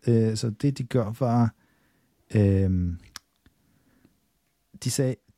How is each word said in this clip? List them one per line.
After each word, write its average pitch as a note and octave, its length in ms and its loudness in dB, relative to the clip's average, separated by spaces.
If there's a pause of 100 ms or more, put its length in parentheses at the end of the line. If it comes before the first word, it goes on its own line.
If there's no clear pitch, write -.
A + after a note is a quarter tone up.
Øh, A2+ 280 2
så A2 140 -4
det, C3+ 280 -4
de B2+ 60 -6
gør, A2+ 360 -2
var, A#2+ 340 2 (800)
øhm, F#2+ 640 2 (1900)
de B2 80 -4
sagde, C3 240 -2 (220)